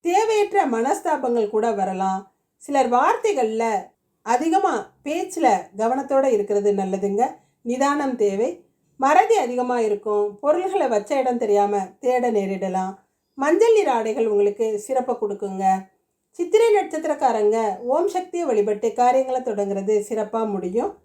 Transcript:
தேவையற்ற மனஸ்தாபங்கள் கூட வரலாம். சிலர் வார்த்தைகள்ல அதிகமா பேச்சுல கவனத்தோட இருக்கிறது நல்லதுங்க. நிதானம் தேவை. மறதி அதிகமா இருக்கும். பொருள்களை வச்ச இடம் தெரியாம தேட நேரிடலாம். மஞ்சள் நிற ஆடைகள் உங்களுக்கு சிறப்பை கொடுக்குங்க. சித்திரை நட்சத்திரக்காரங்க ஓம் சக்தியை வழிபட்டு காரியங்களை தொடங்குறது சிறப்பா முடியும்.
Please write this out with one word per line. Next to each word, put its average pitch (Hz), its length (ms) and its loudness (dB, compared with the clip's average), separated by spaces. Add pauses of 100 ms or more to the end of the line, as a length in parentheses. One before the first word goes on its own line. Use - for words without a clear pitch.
தேவையற்ற 403 600 2
மனஸ்தாபங்கள் 240 840 -2
கூட 220 200 0
வரலாம். 190 500 -2 (400)
சிலர் 269 320 0
வார்த்தைகள்ல 262 720 0 (640)
அதிகமா 320 460 2 (320)
பேச்சுல 330 420 -2 (300)
கவனத்தோட 262 480 0
இருக்கிறது 202 480 2
நல்லதுங்க. 196 500 -2 (400)
நிதானம் 269 540 -2
தேவை. 208 320 0 (520)
மறதி 381 360 4
அதிகமா 247 440 -2
இருக்கும். 208 460 0 (140)
பொருள்களை 349 480 0
வச்ச 208 220 -2 (100)
இடம் 247 220 0
தெரியாம 202 400 2 (180)
தேட 247 300 0
நேரிடலாம். 190 600 -2 (460)
மஞ்சள் 392 380 4
நிற 392 160 4
ஆடைகள் 220 400 0
உங்களுக்கு 202 340 0 (120)
சிறப்பை 254 420 -2
கொடுக்குங்க. 196 440 -6 (760)
சித்திரை 427 340 4
நட்சத்திரக்காரங்க 294 840 0 (380)
ஓம் 349 200 0
சக்தியை 359 320 -4
வழிபட்டு 214 460 0
காரியங்களை 254 480 2
தொடங்குறது 202 540 -2 (140)
சிறப்பா 220 320 -4 (140)
முடியும். 202 380 -4 (120)